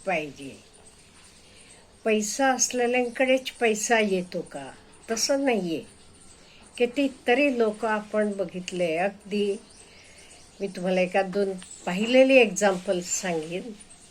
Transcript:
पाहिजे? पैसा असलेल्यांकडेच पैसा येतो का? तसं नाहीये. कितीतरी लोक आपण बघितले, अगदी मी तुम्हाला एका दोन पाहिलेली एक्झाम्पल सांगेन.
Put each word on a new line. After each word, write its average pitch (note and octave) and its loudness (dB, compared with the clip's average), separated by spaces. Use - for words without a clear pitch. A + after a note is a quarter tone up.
पाहिजे? C#3 -6
पैसा G#3+ 0
असलेल्यांकडेच B3 0
पैसा A3 0
येतो F#3 -2
का? C#3 -12
तसं C#4 0
नाहीये. F3 -2
कितीतरी B3+ 0
लोक A3 0
आपण G#3+ -2
बघितले, F3+ -4
अगदी G3+ -2
मी G3 -4
तुम्हाला F#3 -2
एका F#3 2
दोन G3 -2
पाहिलेली B3 6
एक्झाम्पल F#3+ 4
सांगेन. E3+ -4